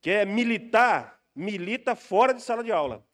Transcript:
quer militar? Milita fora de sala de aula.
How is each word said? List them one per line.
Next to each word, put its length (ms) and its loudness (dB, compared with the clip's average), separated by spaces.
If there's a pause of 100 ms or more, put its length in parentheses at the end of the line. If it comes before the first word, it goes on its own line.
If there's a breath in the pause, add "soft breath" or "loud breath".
quer 240 0
militar? 960 0 (140)
Milita 600 -6
fora 380 2
de 80 -6
sala 220 -4
de 80 -4
aula. 420 -2